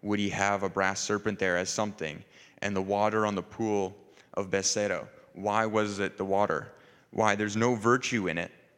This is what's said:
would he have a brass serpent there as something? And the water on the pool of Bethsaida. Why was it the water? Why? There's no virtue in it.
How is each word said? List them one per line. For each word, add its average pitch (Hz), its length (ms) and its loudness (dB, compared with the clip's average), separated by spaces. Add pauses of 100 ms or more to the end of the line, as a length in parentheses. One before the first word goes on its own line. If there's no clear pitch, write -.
would 104 160 0
he 101 120 2
have 101 340 2
a 95 40 0
brass 95 320 0
serpent 104 380 -2
there 92 180 2
as 92 140 0
something? 98 540 -6 (380)
And 101 120 -2
the 95 80 0
water 104 420 2
on 104 120 0
the 90 60 -2
pool 101 540 -2 (380)
of 95 160 -4
Bethsaida. 95 560 0 (280)
Why 104 320 0
was 107 340 0
it 98 160 -2
the 98 80 -2
water? 95 480 0 (380)
Why? 107 260 4
There's 104 200 -2
no 117 200 4
virtue 117 500 2
in 82 120 -2
it. 85 120 -6 (280)